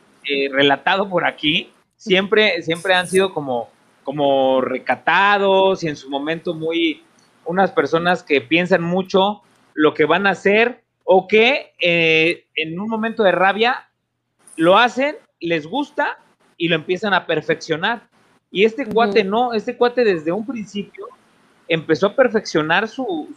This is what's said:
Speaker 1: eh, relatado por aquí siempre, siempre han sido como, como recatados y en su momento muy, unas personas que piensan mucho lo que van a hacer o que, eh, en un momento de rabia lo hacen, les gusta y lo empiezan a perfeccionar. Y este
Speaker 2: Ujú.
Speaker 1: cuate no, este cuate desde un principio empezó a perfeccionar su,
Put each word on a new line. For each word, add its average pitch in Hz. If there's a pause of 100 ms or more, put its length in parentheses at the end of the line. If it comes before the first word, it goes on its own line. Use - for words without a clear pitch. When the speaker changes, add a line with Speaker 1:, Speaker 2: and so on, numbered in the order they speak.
(280)
Speaker 1:
eh, 139
relatado 143
por 175
aquí 151 (260)
siempre, 196
siempre 170
han 180
sido 190
como, 131 (320)
como 135
recatados 190
y 160
en 147
su 135
momento 156
muy, 160 (400)
unas 185
personas 170
que 139
piensan 175
mucho 190 (320)
lo 151
que 156
van 175
a 196
hacer 214 (220)
o 185
que, 233
eh, 165 (100)
en 160
un 214
momento 220
de 190
rabia 196 (680)
lo 170
hacen, 247 (220)
les 170
gusta 277 (380)
y 170
lo 170
empiezan 180
a 175
perfeccionar. 165 (420)
Y 185
este 220
Speaker 2:
Ujú. 214
Speaker 1:
cuate 214
no, 233
este 233
cuate 240
desde 165
un 208
principio 214 (580)
empezó 165
a 208
perfeccionar 202
su, 214